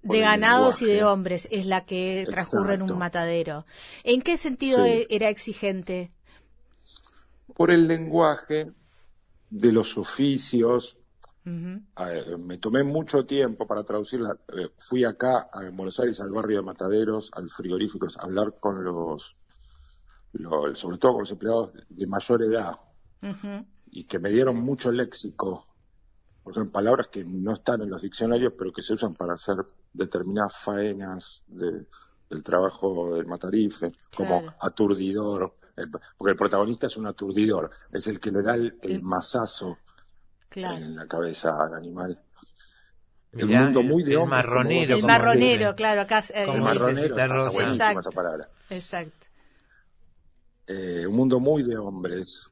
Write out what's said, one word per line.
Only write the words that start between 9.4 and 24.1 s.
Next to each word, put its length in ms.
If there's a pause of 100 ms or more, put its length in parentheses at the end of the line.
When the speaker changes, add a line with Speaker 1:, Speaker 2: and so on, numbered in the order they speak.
Speaker 1:
de 220
los 260
oficios. 1000 (480)
Speaker 2:
Ujú. 360 (260)
Speaker 1:
Eh, 300
me 200
tomé 260
mucho 420
tiempo 400
para 180
traducirla. 520 (220)
Eh, 200
fui 280
acá, 460
a, 140
en 120
Buenos 220
Aires, 200
al 120
barrio 260
de 80
Mataderos, 680
al 160
frigorífico, 580 (100)
a 60
hablar 360
con 240
los, 520 (960)
lo-, 420
sobre 220
todo 160
con 80
los 100
empleados 400 (180)
de 180
mayor 360
edad, 300 (480)
Speaker 2:
Ujú. 440 (260)
Speaker 1:
y 140
que 140